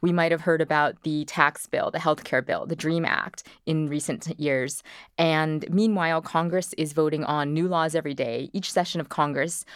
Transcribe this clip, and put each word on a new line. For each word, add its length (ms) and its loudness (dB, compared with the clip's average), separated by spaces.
We 120 4
might 200 4
have 80 2
heard 200 2
about 420 2
the 240 -2
tax 400 0
bill, 240 -2
the 80 -4
healthcare 460 0
bill, 220 -2
the 80 -4
dream 300 0
Act 420 -4
in 240 0
recent 520 -4
years. 420 0
And 520 2
meanwhile, 500 2
Congress 560 0
is 160 -2
voting 320 2
on 300 0
new 140 2
laws 260 0
every 200 -2
day. 380 -4
Each 200 -4
session 280 0
of 80 -6
Congress, 560 -2